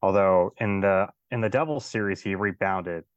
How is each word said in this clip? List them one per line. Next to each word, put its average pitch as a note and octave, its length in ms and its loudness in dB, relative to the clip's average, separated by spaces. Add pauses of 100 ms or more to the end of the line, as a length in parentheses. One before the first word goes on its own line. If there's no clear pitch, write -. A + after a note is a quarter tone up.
Although F#2+ 560 4
in G2+ 220 -2
the, G2 280 2 (220)
in A#2+ 120 -4
the A2 80 0
Devils D3 340 -2
series, G2+ 380 -4
he G2 120 -2
rebounded, F#2 720 -4 (120)